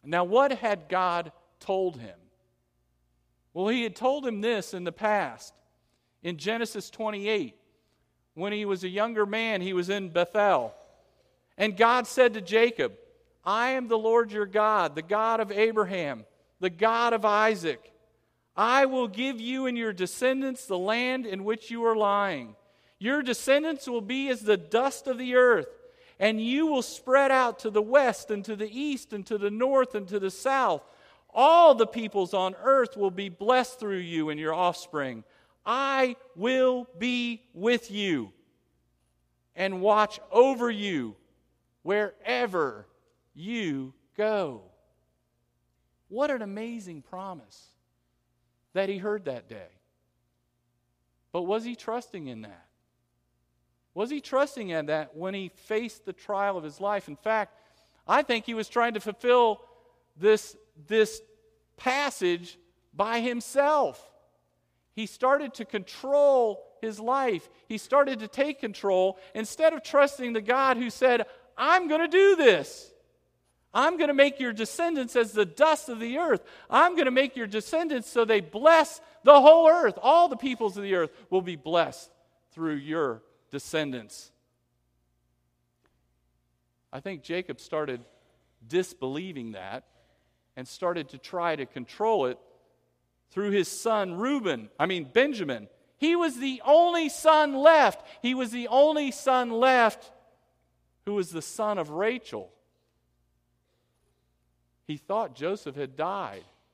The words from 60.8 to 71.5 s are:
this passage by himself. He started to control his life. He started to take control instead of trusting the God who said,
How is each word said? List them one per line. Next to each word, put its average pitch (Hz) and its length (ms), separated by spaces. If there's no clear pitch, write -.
this 214 360
passage 196 800
by 220 280
himself. 247 760
He 220 120
started 269 480
to 233 100
control 262 1000
his 214 180
life. 240 480
He 220 100
started 269 400
to 214 100
take 285 320
control 190 580
instead 311 380
of 302 100
trusting 277 520
the 220 80
God 254 340
who 233 140
said, 240 360